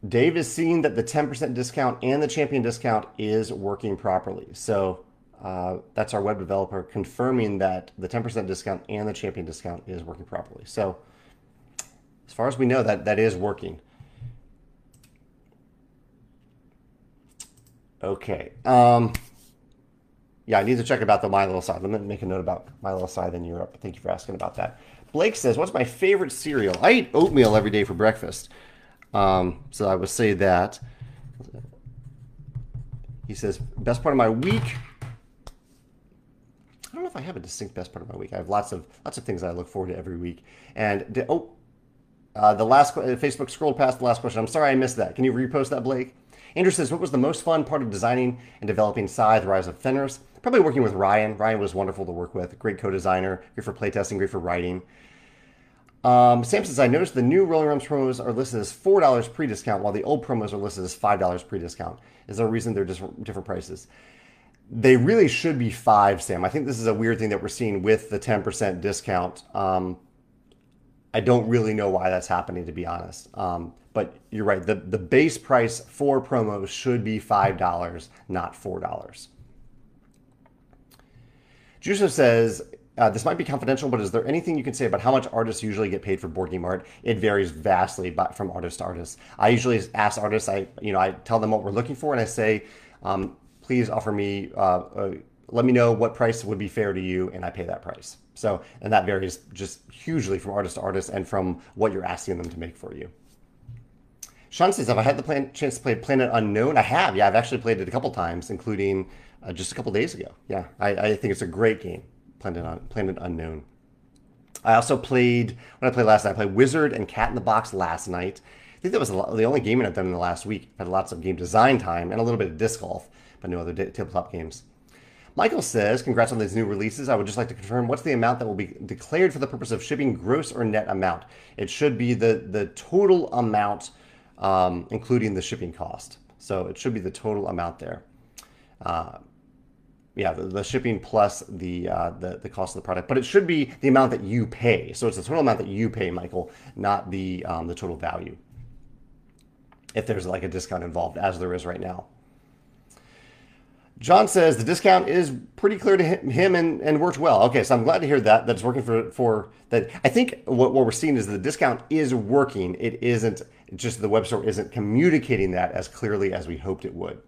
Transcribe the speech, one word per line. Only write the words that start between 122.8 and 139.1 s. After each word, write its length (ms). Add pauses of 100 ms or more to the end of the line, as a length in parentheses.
golf, 280 (320)
but 100
no 100
other 120
da-, 180
tabletop 420
games. 320 (720)
Michael 260
says, 400
"Congrats 300
on 60
these 180
new 80
releases. 440
I 60
would 100
just 140
like 100
to 60
confirm, 320
what's 160
the 100
amount 280
that 60
will 100
be 280
declared 480
for 60
the 80
purpose 240
of 100
shipping, 320
gross 380
or 140
net 240
amount?" 340 (340)
It 140
should 260
be 180
the, 360
the 160
total 640
amount, 600 (460)
um, 520
including 440
the 80
shipping 300
cost. 460 (200)
So 280
it 100
should 160
be 80
the 120
total 360
amount 300
there. 240 (800)
Uh, 340 (960)